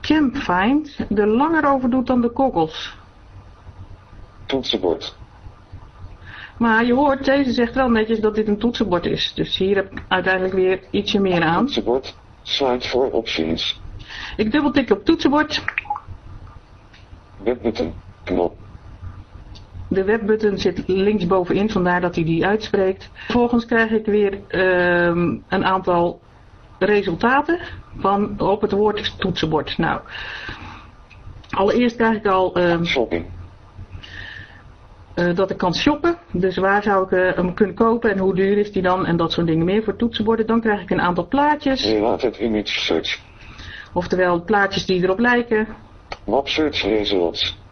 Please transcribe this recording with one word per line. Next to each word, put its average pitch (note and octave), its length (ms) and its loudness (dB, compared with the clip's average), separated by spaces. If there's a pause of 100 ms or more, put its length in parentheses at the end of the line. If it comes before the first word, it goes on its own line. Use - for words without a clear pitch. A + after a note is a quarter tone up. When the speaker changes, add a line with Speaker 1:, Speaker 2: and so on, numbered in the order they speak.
Speaker 1:
Campfind C#4 960 0 (180)
er G#3 120 2
langer D4 420 4
over C4 200 2
doet B3 180 2
dan B3 140 2
de A#3 120 2
goggles. E3+ 640 0 (1500)
Speaker 2:
Toetsenbord. F#2 720 -2 (1400)
Speaker 1:
Maar A#3 280 2
je A#3+ 80 4
hoort, C4+ 320 2
deze C4+ 260 4
zegt A#3 240 0
wel C4 140 2
netjes A3 300 2
dat G#3+ 160 0
dit G#3+ 120 0
een G#3 120 2
toetsenbord F#3+ 460 0
is. D#3+ 300 -2
Dus - 220 -4
hier G3 180 2
heb F#3+ 160 -2
ik - 160 -12
uiteindelijk F#3 460 0
weer F#3 260 2 (120)
ietsje G3+ 280 0
meer F3+ 240 2
aan. E3+ 220 2
Speaker 2:
Toetsenbord. C3 500 -2 (260)
Site B2+ 460 -2
for B2+ 240 0
options. - 680 -2 (560)
Speaker 1:
Ik G#3+ 140 0
dubbeltik C#4+ 380 2
op - 160 2
toetsenbord. D4+ 580 2 (1800)
Speaker 2:
Webbutton. G#2+ 500 -2 (300)
Knop. F2+ 320 0 (1300)
Speaker 1:
De F#3+ 160 0
webbutton G#3+ 540 2
zit F3+ 300 0
linksbovenin, F#3+ 840 2
vandaar F3+ 320 2
dat F3 140 -2
hij E3+ 80 0
die E3 220 2
uitspreekt. G3 680 0
Vervolgens A#3+ 520 0
krijg A3+ 260 2
ik A3 140 0
weer, G3+ 420 2
ehm, F3 880 2 (120)
een F#3+ 160 0
aantal F3+ 560 0 (580)
resultaten G#3 800 2 (380)
van, G3+ 420 0
op F#3+ 220 2
het G#3 100 0
woord G#3 480 0
toetsenbord. D#3+ 580 -2
Nou, D3+ 240 -2 (1500)
allereerst A3 460 2
krijg A3+ 220 2
ik G#3+ 100 -6
al, F#3 280 2
ehm, E3+ 280 2
Speaker 2:
Shopping. G#2+ 420 -2 (1900)
Speaker 1:
eh, F3 200 0
dat F#3+ 140 0
ik F#3 80 -4
kan F3 180 0
shoppen. D4+ 420 2 (140)
Dus F3+ 260 0
waar G3 260 2
zou G3 220 2
ik, F#3 60 -4
eh, F#3 240 2
hem F3+ 180 -2
kunnen F#3+ 220 0
kopen A3+ 360 2
en G3 80 -2
hoe F#3+ 160 2
duur G3 220 2
is G#3 140 -2
die G3 100 -2
dan F#3 240 0
en E3+ 120 0
dat E3 140 0
soort E3+ 160 -2
dingen E3 180 2
meer G#3 180 0
voor G#3 120 -4
toetsenborden. A3+ 520 0
Dan A3+ 140 2
krijg G#3 200 0
ik F3 80 -14
een F3+ 120 0
aantal F3 260 0
plaatjes. C#4+ 580 0
Speaker 2:
Related G#2+ 520 0
image G#2+ 420 -2
search. - 400 -2 (760)
Speaker 1:
Oftewel F3+ 500 0
plaatjes G3 420 0
die F#3 180 0
erop F#3 160 2
lijken. A#3+ 480 2 (580)
Speaker 2:
Map B2 220 0
search D3+ 360 -2
results. G2 760 0 (120)